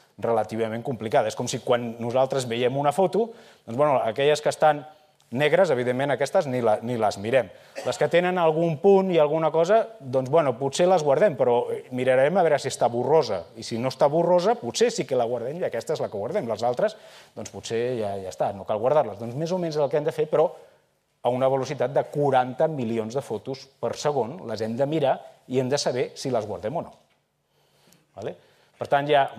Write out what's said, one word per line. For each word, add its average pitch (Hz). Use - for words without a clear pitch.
relativament 113
complicada. 113
És -
com 123
si 123
quan 120
nosaltres 131
veiem 123
una 143
foto, 190
doncs, 113
bueno, 139
aquelles 139
que 143
estan 147
negres, 151
evidentment, 123
aquestes 135
ni 127
la, 113
ni 120
les 101
mirem. 113
Les 123
que 151
tenen 180
algun 165
punt 190
i 170
alguna 160
cosa, 170
doncs, 131
bueno, 147
potser 139
les 175
guardem, 147
però, 123
eh, -
mirarem 131
a 185
veure 151
si 135
està 123
borrosa. 120
I 113
si 117
no 131
està 143
borrosa, 175
potser 214
sí 147
que 131
la 120
guardem 123
i 175
aquesta 120
és 135
la 98
que 101
guardem. 143
Les 107
altres, 165
doncs, 110
potser 113
ja, 101
ja 95
està, 120
no 95
cal 107
guardar-les. 123
Doncs 117
més 165
o 185
menys 156
el 139
que 147
hem 147
de 156
fer, 151
però 160
a 123
una 127
velocitat 135
de 147
quaranta 131
milions 117
de 135
fotos 139
per 117
segon, 143
les 107
hem 110
de 135
mirar 147
i 131
hem 127
de 143
saber 139
si 139
les 110
guardem 104
o 165
no. -
Vale? -
Per 120
tant, 143
hi 151
ha 135